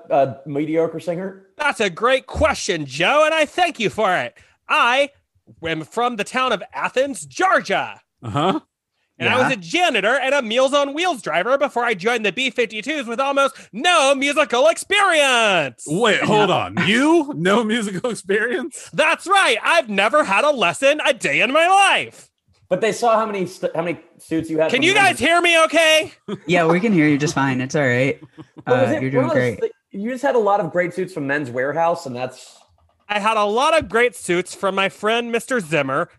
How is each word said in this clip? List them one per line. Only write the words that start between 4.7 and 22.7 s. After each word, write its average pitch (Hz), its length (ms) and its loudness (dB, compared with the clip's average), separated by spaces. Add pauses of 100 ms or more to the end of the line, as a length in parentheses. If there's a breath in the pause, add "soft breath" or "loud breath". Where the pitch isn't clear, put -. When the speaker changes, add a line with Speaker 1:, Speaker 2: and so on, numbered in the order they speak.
Speaker 2:
am 160 220 -4
from 240 320 -4
the 202 80 -6
town 254 300 -2
of 180 100 -4 (100)
Athens, 247 520 -4
Georgia. 180 760 -2 (240)
Speaker 3:
Uh-huh. 147 380 0 (580)
Speaker 2:
And 170 100 -2
I 240 100 2
was 254 100 2
Speaker 4:
Yeah. 269 40 0
Speaker 2:
a 247 40 -4
janitor 233 600 0
and 262 160 0
a 285 80 0
Meals 247 320 0
on 285 180 0
Wheels 320 300 -4
driver 220 340 0
before 269 260 -2
I 233 120 0
joined 220 280 -2
the 202 80 0
B 254 200 -4
fifty-twos 233 560 -4
with 233 120 -6
almost 277 360 0 (180 loud breath)
no 285 400 2
musical 277 540 2
experience. 269 1200 2
Speaker 3:
Wait, 180 340 2
hold 208 280 2
Speaker 4:
Yeah. 165 60 2
Speaker 3:
on. 104 320 -2
You? 285 480 2
No 190 280 2
musical 214 480 -4
experience? 220 840 -4
Speaker 2:
That's 311 320 0
right. 339 380 2
I've 294 260 2
never 214 340 2
had 202 200 0
a 302 80 2
lesson 269 520 0
a 277 120 0
day 156 260 -2
in 220 100 0
my 320 160 2
life. 349 600 0 (400)
Speaker 1:
But 185 120 -2